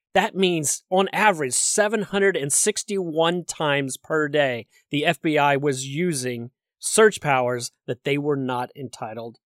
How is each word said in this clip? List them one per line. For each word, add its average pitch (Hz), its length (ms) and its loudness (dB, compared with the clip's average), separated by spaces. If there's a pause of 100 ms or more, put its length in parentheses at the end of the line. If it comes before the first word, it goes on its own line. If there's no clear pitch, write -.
(120)
that 196 220 2
means 175 560 0
on 190 220 4
average 165 400 2
seven 214 500 0
hundred 196 340 0
and 139 160 -4
sixty-one 175 920 0
times 143 520 -2
per 156 300 -2
day, 139 400 0 (240)
the 147 160 -2
F 170 160 -2
B 151 160 0
I 143 180 4
was 135 300 -2
using 131 640 -4 (300)
search - 400 4
powers 123 500 0 (160)
that 127 160 -6
they 143 160 0
were 147 160 0
not 127 400 -4
entitled 117 640 -12 (140)